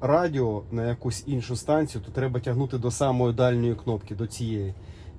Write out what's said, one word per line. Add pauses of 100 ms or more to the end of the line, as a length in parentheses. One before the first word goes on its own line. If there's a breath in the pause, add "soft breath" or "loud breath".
радіо
на
якусь
іншу
станцію,
то
треба
тягнути
до
самої
дальньої
кнопки,
до
цієї. (440 loud breath)